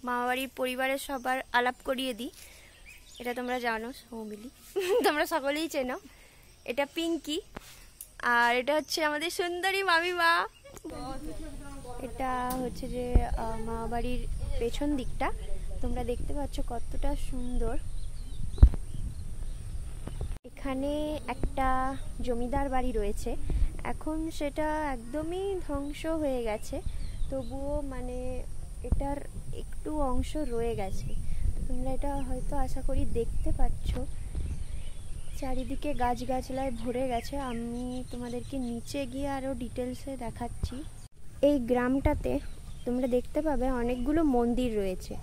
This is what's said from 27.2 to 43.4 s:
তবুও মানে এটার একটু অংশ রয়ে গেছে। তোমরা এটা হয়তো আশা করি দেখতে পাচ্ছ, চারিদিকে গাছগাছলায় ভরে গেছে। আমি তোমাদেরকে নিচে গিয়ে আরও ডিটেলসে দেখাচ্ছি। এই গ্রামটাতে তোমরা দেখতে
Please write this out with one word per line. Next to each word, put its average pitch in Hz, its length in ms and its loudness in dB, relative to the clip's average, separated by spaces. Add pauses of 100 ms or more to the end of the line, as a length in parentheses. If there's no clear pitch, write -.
তবুও 269 500 -2
মানে 254 640 -4 (400)
এটার 277 340 2 (360)
একটু - 460 -4
অংশ 262 380 4
রয়ে 233 380 0
গেছে। 196 320 0 (600)
তোমরা 254 240 2
এটা 277 240 2
হয়তো 262 400 0
আশা 262 260 4
করি 269 240 4
দেখতে - 460 4
পাচ্ছ, - 400 6 (1500)
চারিদিকে 262 540 0
গাছগাছলায় 254 800 0
ভরে 240 360 -2
গেছে। 240 300 -2
আমি 247 760 -4
তোমাদেরকে 247 460 -6
নিচে 240 480 -4
গিয়ে 269 220 -4
আরও 269 260 -2
ডিটেলসে 247 640 -6
দেখাচ্ছি। 240 640 -6 (580)
এই 285 180 8
গ্রামটাতে 254 800 2 (460)
তোমরা 247 220 0
দেখতে 247 340 2